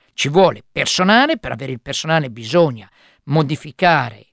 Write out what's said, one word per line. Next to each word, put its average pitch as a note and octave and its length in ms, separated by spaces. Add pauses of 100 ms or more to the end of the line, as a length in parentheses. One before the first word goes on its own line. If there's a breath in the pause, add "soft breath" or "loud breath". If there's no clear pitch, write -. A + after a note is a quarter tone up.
(120)
Ci - 160
vuole D3+ 420
personale, A3 680
per B2+ 140
avere C3 200
il A#2+ 80
personale D3+ 500
bisogna A2+ 560 (380 soft breath)
modificare C#3+ 1080